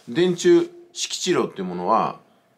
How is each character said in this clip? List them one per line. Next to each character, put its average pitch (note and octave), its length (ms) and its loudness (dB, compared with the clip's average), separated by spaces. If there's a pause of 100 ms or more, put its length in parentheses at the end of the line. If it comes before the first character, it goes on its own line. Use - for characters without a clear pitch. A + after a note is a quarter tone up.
電 E3+ 240 0
柱 E3+ 300 4 (300)
式 - 260 -8
治 F#3 140 -2
療 A#2+ 160 0
っ - 40 -20
て - 60 -20
い - 40 -6
う - 20 -8
も F2+ 100 -8
の F2+ 140 -8
は、 G2+ 300 0 (400)